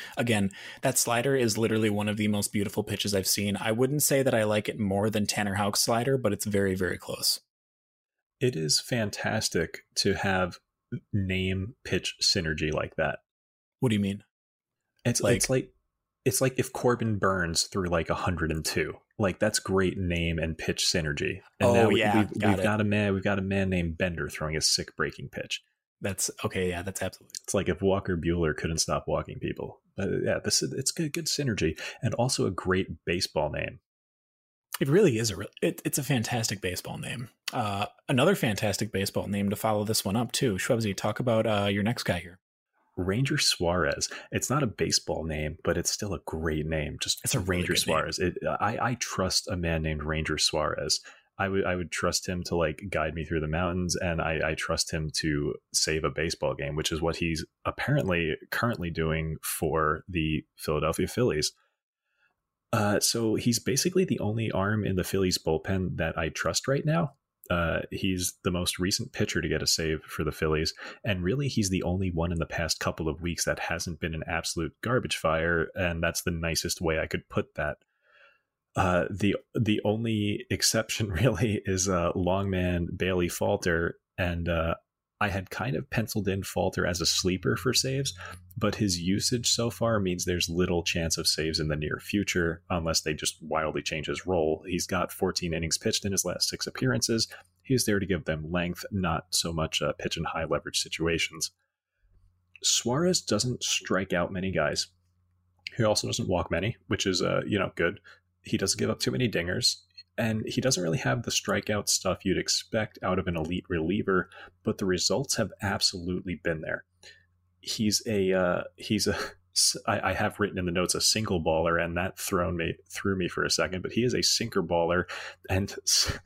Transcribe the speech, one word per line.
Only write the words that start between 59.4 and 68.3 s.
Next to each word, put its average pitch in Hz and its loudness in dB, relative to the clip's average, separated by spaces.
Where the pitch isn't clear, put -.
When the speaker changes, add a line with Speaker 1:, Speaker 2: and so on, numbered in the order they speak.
Speaker 2:
for 78 0
the 78 0
Philadelphia 76 0
Phillies. 87 0
Uh, 107 2
so 113 2
he's 117 2
basically 180 2
the - -2
only 110 -2
arm 101 0
in 95 0
the 90 2
Phillies 92 2
bullpen 87 0
that 82 -2
I 82 0
trust - -2
right 135 0
now. 156 0
Uh, 82 0
he's 92 -2